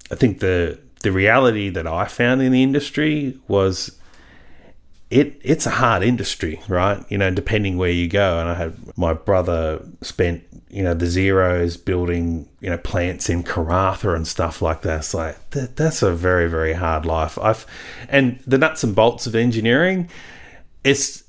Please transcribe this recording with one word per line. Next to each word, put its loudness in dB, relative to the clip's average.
I -4
think 2
the, 0
the 2
reality 4
that -6
I -2
found 0
in 2
the 6
industry 0
was 0
it, 2
it's 0
a -2
hard 2
industry, -2
right? 0
You -4
know, 2
depending 0
where 0
you 0
go. 2
And -2
I -2
had, -8
my 2
brother 0
spent, -2
you -6
know, 2
the 0
zeros 2
building, -2
you -8
know, -2
plants -4
in 0
Karratha 0
and -4
stuff -4
like -2
that. -2
It's -8
like, -8
that, -6
that's 0
a 4
very, 2
very 0
hard -2
life. -2
I've, 0
and 2
the 4
nuts 0
and 0
bolts 4
of -2
engineering, 2
it's 0